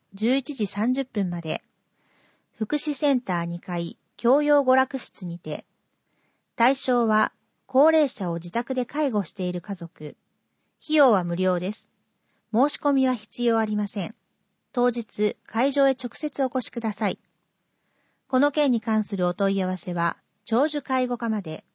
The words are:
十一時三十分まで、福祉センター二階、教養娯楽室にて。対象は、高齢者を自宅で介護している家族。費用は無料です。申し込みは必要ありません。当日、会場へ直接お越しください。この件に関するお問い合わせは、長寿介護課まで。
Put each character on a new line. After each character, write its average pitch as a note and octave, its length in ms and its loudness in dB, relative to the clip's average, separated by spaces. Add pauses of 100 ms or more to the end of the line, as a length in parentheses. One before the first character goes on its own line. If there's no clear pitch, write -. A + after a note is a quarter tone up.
(160)
十 A3+ 200 0
一 C4+ 180 -4
時 A3 140 -2
三 A#3 260 -2
十 C4+ 120 -2
分 G3 240 -4
ま E3+ 100 -6
で、 D#3 240 -6 (920)
福 A3 180 -4
祉 D4 180 -2
セ C#4+ 200 2
ン B3 80 2
タ F3 180 -4
ー E3+ 60 -4
二 E3+ 160 -6
階、 F3 360 -6 (200)
教 C4 240 4
養 D4 240 4
娯 B3+ 100 4
楽 C4 240 0
室 - 260 -12
に E3+ 140 -8
て。 - 240 -8 (920)
対 C4 180 4
象 B3 320 0
は、 G#3+ 240 2 (360)
高 D4 240 6
齢 D#4 180 4
者 F3+ 220 -4
を - 20 -2
自 E3+ 180 -8
宅 B3 220 -4
で B3 120 -2
介 C#4+ 260 -2
護 G#3 120 0
し - 80 -10
て F#3 120 -8
い F3+ 100 -2
る F3 80 -4
家 G3 140 -8
族。 - 420 -12 (680)
費 D#4 140 0
用 C4+ 160 6
は F#3 100 2
無 E3+ 140 -4
料 F3+ 240 0
で F#3 100 -4
す。 - 160 -14 (640)
申 B3+ 180 2
し - 60 -6
込 C#4+ 160 0
み C4 160 2
は B3+ 60 2
必 - 300 -8
要 A3+ 160 2
あ A3 40 0
り G#3+ 140 -2
ま G#3 100 -2
せ F#3+ 200 -6
ん。 - 60 -12 (600)
当 B3 180 2
日、 A3 460 -4 (100)
会 B3+ 240 0
場 C4+ 160 4
へ C4+ 40 4
直 B3 220 -6
接 - 300 -4
お C4 40 0
越 B3+ 140 -4
し - 80 -8
く - 120 -10
だ G#3+ 120 -4
さ G#3 160 -2
い。 - 80 -6 (1120)
こ B3+ 120 0
の C#4+ 120 4
件 D4 200 2
に A#3 80 2
関 A3 260 0
す G3 120 -6
る F3+ 80 0
お F3 80 0
問 G3 240 0
い F#3+ 60 0
合 - 20 0
わ F#3 120 -4
せ F3 160 -8
は、 E3+ 240 -2 (280)
長 B3+ 220 2
寿 D4 160 -4
介 B3+ 240 0
護 A#3+ 100 -4
課 A#3 120 -4
ま G#3+ 120 -2
で。 D#3+ 340 -10